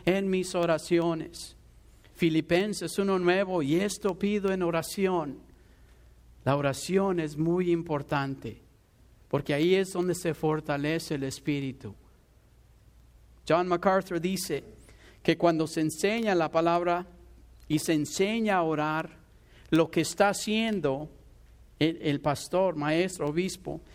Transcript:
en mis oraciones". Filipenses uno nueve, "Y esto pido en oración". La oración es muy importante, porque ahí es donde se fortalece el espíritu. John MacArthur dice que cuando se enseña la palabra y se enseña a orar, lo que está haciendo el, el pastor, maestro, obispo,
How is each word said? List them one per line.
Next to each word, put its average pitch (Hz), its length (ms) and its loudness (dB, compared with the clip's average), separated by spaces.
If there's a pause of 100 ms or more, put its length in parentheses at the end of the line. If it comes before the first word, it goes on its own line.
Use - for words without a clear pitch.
en 190 240 2
mis 185 260 0
oraciones". 165 1040 0 (580)
Filipenses 170 840 0
uno 196 200 2
nueve, 180 460 2
"Y 147 120 2
esto 196 420 -2
pido 202 340 0
en 190 100 -2
oración". 165 760 -2 (1080)
La 135 100 4
oración 175 680 0
es 147 160 -4
muy 175 340 2
importante, 143 920 -4 (680)
porque 143 240 -2
ahí 165 220 4
es 190 180 0
donde 175 220 0
se 165 180 -2
fortalece 156 840 -2
el 135 80 -4
espíritu. 135 720 -6 (1500)
John 175 220 2
MacArthur 185 520 0
dice 175 440 -4 (580)
que 160 140 2
cuando 165 300 2
se 160 160 -2
enseña 202 520 0
la 165 160 2
palabra 175 540 0 (640)
y 151 120 0
se - 120 0
enseña 196 640 0
a 175 40 4
orar, 156 480 -2 (600)
lo 160 200 4
que 170 120 2
está 196 260 2
haciendo 202 800 -2 (680)
el, 165 220 2
el 143 200 0
pastor, 175 560 0
maestro, 156 520 0
obispo, 160 520 -4 (140)